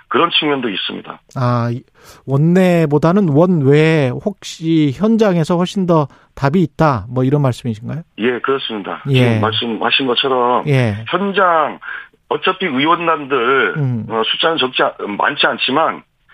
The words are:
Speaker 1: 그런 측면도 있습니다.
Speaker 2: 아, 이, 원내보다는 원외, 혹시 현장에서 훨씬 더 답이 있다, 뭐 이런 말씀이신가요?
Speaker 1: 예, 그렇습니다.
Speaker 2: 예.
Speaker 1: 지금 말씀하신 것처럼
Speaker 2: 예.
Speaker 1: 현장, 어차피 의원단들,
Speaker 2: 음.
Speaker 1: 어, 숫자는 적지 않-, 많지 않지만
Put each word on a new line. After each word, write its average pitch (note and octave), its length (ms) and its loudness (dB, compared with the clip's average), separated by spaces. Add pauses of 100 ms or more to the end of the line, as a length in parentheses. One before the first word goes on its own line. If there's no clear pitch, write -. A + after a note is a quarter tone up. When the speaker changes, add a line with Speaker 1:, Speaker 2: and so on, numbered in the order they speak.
Speaker 1:
그런 D#3 300 0
측면도 C#3 300 -2
있습니다. - 520 -10 (160)
Speaker 2:
아, B2 360 -2
이, B2 100 -8 (440)
원내보다는 E3 1040 2
원외, D3+ 800 4
혹시 D#3+ 840 -2
현장에서 F#3+ 640 2
훨씬 F3+ 300 -2
더 D#3+ 220 2 (260)
답이 C#3+ 280 0
있다, C#3+ 460 0
뭐 B2+ 160 -2
이런 C#3+ 180 2
말씀이신가요? A#2+ 600 -4 (160)
Speaker 1:
예, A#2 220 -2
그렇습니다. G#2+ 680 -4
Speaker 2:
예. C#3 60 2
Speaker 1:
지금 A#2 260 4
말씀하신 A2+ 680 -2
것처럼 B2+ 640 0
Speaker 2:
예. A2+ 400 0
Speaker 1:
현장, F3 680 0 (500)
어차피 F#3 380 -2
의원단들, C#3 1120 0
Speaker 2:
음. B2 320 -2
Speaker 1:
어, A2 160 0
숫자는 E3 320 -2
적지 B2+ 240 -2
않-, G2+ 340 -4
많지 C#3+ 300 -2
않지만 B2+ 560 -2 (320)